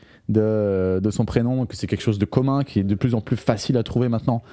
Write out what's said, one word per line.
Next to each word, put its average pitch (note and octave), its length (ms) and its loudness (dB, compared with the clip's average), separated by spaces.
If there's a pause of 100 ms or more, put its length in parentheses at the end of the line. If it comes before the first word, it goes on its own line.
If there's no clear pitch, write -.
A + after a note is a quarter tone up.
(280)
de, G#2 720 2
de G#2 80 2
son A2+ 140 0
prénom, B2 420 0
que - 80 -10
c'est - 140 -8
quelque G#2 140 -4
chose G#2 180 0
de G2+ 60 0
commun, C3+ 360 2
qui - 160 -4
est F#2+ 60 2
de G2+ 100 0
plus A#2 220 0
en G#2+ 60 -2
plus A#2+ 140 -2
facile A#2+ 400 0
à A2+ 60 2
trouver B2 260 -2
maintenant A#2 340 -2 (100)